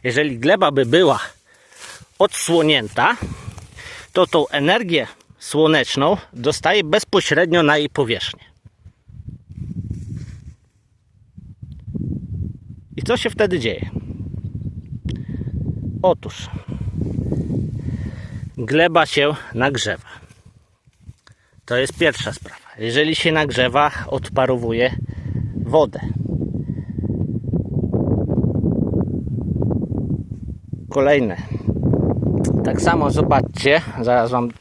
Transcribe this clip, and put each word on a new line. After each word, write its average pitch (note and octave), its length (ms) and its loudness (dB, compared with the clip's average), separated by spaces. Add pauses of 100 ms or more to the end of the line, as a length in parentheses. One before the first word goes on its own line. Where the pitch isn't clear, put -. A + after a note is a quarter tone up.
jeżeli B2+ 360 0
gleba E3 320 4
by C3+ 140 4
była C#3 340 6 (1000)
odsłonięta, D#3 960 2 (960)
to F3+ 140 4
tą D3+ 200 2
energię E3 600 2 (320)
słoneczną D#3 800 2 (160)
dostaje D3+ 500 2
bezpośrednio E3+ 800 2
na D3 140 6
jej D3 120 0
powierzchnię. A2+ 540 -2 (4000)
I C3 40 -4
co A#3 160 0
się A#3 120 -2
wtedy F#3 300 0
dzieje? A2+ 300 -4 (2000)
Otóż - 480 -2 (2000)
gleba D#3 480 2
się D3 300 2 (180)
nagrzewa. A#2 540 -2 (1600)
To A#2+ 120 -2
jest C3 200 0
pierwsza - 360 0
sprawa. - 220 -16 (220)
Jeżeli C3+ 380 0
się E3 160 2
nagrzewa, C#3 600 2 (160)
odparowuje B2+ 880 0 (600)
wodę. D3 440 2 (4000)
Kolejne. C3+ 480 4 (1300)
Tak - 160 0
samo D#3+ 300 4
zobaczcie, D3 680 2 (200)
zaraz A#2 300 4
wam A#2+ 300 0